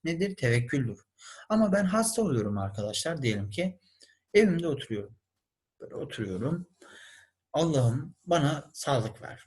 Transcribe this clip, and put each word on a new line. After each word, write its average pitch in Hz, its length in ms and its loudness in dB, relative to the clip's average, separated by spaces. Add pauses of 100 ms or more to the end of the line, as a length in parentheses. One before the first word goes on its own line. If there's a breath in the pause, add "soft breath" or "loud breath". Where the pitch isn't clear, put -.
nedir? 175 320 -2
Tevekküldür. 120 640 0 (500 loud breath)
Ama 214 220 4
ben 202 140 2
hasta 220 360 0
oluyorum 107 360 0
arkadaşlar. 104 640 -4
Diyelim 104 280 -2
ki 180 300 -4 (540 soft breath)
evimde 175 340 4
oturuyorum. 107 480 -6 (640)
Böyle - 160 -16
oturuyorum. 117 720 -6 (840 loud breath)
"Allah'ım 147 640 2 (100)
bana 156 480 2
sağlık 117 480 -2
ver, - 260 -16